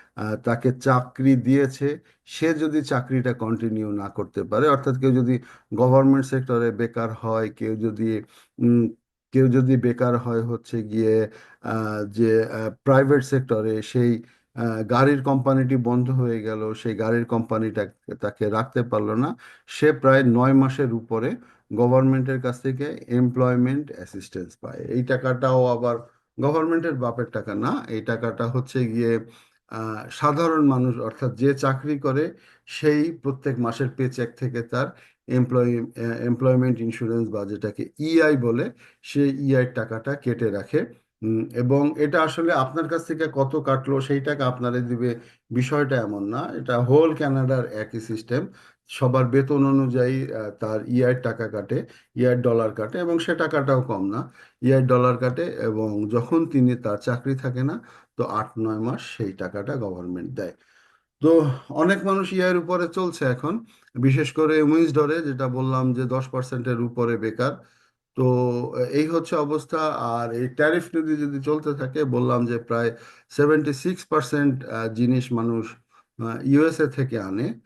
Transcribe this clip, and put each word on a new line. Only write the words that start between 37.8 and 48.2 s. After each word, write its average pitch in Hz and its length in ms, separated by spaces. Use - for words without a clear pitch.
ইআই 156 380
বলে, 123 340
সেই 139 460
ইআই 127 260
টাকাটা 113 400
কেটে 117 360
রাখে। 101 540
উম, 110 220
এবং 143 460
এটা 151 220
আসলে 165 300
আপনার 147 360
কাছ 165 180
থেকে 156 260
কত 139 240
কাটলো 135 440
সেই 139 200
টাকা 139 260
আপনারে 123 340
দিবে, 120 400
বিষয়টা 131 460
এমন 101 280
না। 123 300
এটা 127 240
হোল 147 360
কানাডার 131 580
একই 107 280
সিস্টেম, 117 460